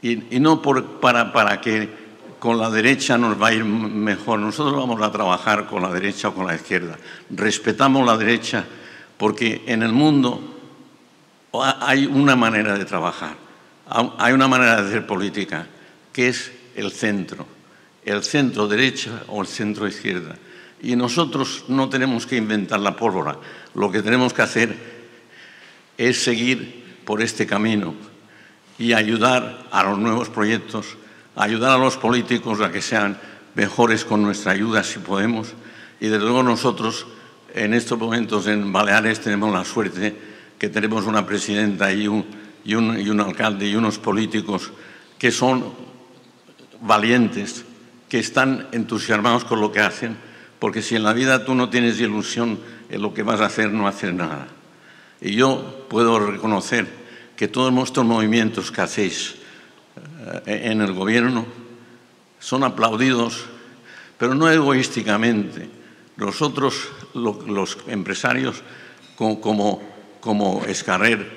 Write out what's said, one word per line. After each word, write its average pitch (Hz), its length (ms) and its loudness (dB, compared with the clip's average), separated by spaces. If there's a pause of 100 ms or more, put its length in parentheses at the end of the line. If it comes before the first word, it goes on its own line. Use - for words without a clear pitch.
Y, 117 340 -4
y 131 60 2
no 156 200 6
por, 131 380 0
para, 120 320 4
para 104 300 2
que 110 280 -2 (500)
con 117 180 2
la 113 120 0
derecha 123 480 2
nos 110 240 2
va 110 80 6
a 113 40 4
ir 110 80 0
m-, 110 260 0
mejor. 104 520 0
Nosotros 139 360 -2
vamos 123 260 -2
a 107 120 0
trabajar 104 540 0
con 98 140 -4
la 90 120 -2
derecha 101 340 -2
o 95 60 -2
con 92 140 -4
la 85 80 -2
izquierda. 85 420 -4 (320)
Respetamos 113 760 2
la 113 120 4
derecha 110 480 0 (520)
porque 107 480 0
en 117 160 0
el 113 120 0
mundo 139 480 4 (1120)
ha-, 131 340 0
hay 139 180 4
una 139 300 6
manera 110 420 2
de 98 60 -2
trabajar, 85 540 -4 (500)
ha-, 120 300 0
hay 120 160 4
una 135 160 6
manera 123 320 6
de 98 80 -2
hacer 107 180 -2
política, 95 600 -4 (440)
que 123 160 0
es - 240 -4 (240)
el 104 160 -6
centro, 104 560 -4 (560)
el 104 200 -2
centro 117 440 0
derecha 117 600 -2
o 101 140 -6
el 92 60 -4
centro 104 400 -4
izquierda. 87 480 -6 (460)
Y 123 160 0
nosotros 127 720 -2
no 135 180 0
tenemos 131 380 0
que 135 100 -4
inventar 107 460 0
la 101 160 0
pólvora, 90 400 -2 (360)
lo 98 160 0
que 104 120 0
tenemos 120 320 2
que - 80 0
hacer - 580 -2 (1000)
es 120 260 2
seguir 120 720 -2 (100)
por 107 160 0
este 113 240 0
camino 101 480 0 (840)
y 117 140 2
ayudar 113 800 2
a 98 120 4
los 98 160 0
nuevos 113 300 0
proyectos, 107 680 -2 (380)
ayudar 113 380 2
a 131 40 6
los 131 200 4
políticos 117 640 0
a 92 100 0
que 95 100 -4
sean 101 380 0 (340)
mejores 110 500 2
con 104 200 2
nuestra 101 300 0
ayuda, 107 300 0
si - 140 -6
podemos. 104 560 -4 (460)
Y 110 80 -2
desde 107 160 2
luego 120 180 2
nosotros, 113 640 0 (480)
en 107 220 0
estos 117 240 0
momentos 110 480 -2
en 104 260 -2
Baleares, 107 480 2
tenemos 104 320 0
la 90 100 0
suerte 101 540 -4 (400)
que 104 120 -4
tenemos 107 360 0
una 110 220 0
presidenta 101 680 0
y 104 140 0
un, 104 180 0 (400)
y 104 80 -2
un, 113 260 0
y 101 100 -2
un 107 100 2
alcalde 101 480 -2
y 101 80 0
unos 110 240 0
políticos 101 720 -2 (480)
que 120 100 4
son 123 420 0 (1080)
valientes, 107 840 2 (460)
que 131 80 -2
están 131 540 0
entusiasmados 117 720 0
con 110 160 0
lo 104 100 2
que 104 100 2
hacen, 110 360 -2 (400)
porque 107 240 -2
si 117 140 -2
en 110 80 0
la 107 100 2
vida 131 320 2
tú 131 80 0
no 123 160 2
tienes 117 300 2
ilusión 110 580 -2 (320)
en 101 140 -8
lo 107 100 -4
que - 80 -6
vas 107 200 0
a 107 40 4
hacer, 107 260 0
no 104 160 0
haces 95 280 -4
nada. 76 320 -6 (760)
Y 101 120 -4
yo 131 520 0
puedo 117 300 4
reconocer 104 720 0 (480)
que 104 120 -2
todos 127 240 2 (120)
estos 127 200 0
movimientos 110 680 2
que - 100 -4
hacéis, - 540 -4 (1120)
eh, 107 180 -4
en 110 180 0
el 95 120 0
gobierno 113 520 0 (960)
son 131 240 -2
aplaudidos, 117 840 0 (720)
pero 123 160 0
no 160 160 4
egoísticamente. 113 1200 2 (480)
Nosotros, 123 720 -2 (240)
lo-, 107 340 -4
los 98 380 -4
empresarios, 120 800 -2 (520)
co-, 110 240 0
como, 104 440 0 (380)
como 104 440 0
Escarrer 98 720 0